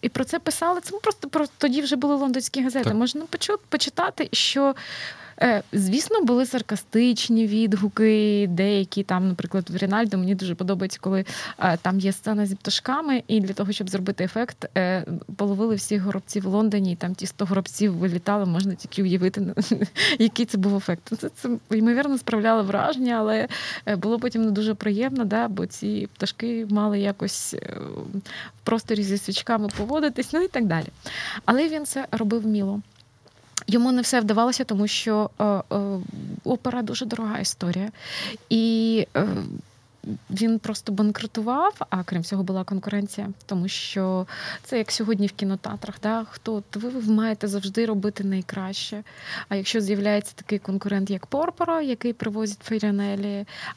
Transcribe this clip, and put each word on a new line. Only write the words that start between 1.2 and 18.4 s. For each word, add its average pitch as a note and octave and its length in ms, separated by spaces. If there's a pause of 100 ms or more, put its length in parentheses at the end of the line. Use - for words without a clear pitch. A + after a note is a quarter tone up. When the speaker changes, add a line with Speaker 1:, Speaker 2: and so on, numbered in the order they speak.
Speaker 1:
про, D4+ 180 (120)
тоді C#4+ 240
вже C#4 140
були C#4+ 180
лондонські C4+ 480
газети. B3+ 220
Speaker 2:
Так. G#3+ 100
Speaker 1:
Можна B3 280
почу-, - 360 (100)
почитати, D#4+ 640
що C#4 420 (680)
Е, A3 200 (100)
звісно, C#4 520
були B3 220
саркастичні A3+ 1000
відгуки, G#3 1040
деякі G3 520
там, F#3 260
наприклад, F3+ 420
в E3+ 60
Рінальдо G3+ 420
мені F#3 160
дуже F#3 200
подобається, F#3+ 480
коли, F#3+ 220 (340)
е, F3+ 240
там F#3 160
є G3 140
сцена G#3 340
зі F#3+ 80
пташками, C4+ 760
і A3 120
для F#3+ 140
того, G3 180
щоб F#3 160
зробити F#3+ 360
ефект, A3+ 420 (100)
е, F#3 280 (320)
половили G#3 380
всіх G3+ 280
горобців G3 400
в F#3+ 40
Лондоні, G3+ 460
і E3+ 40
там F3+ 180
ті F#3+ 120
сто - 180
горобців F#3+ 500
вилітали, F3+ 520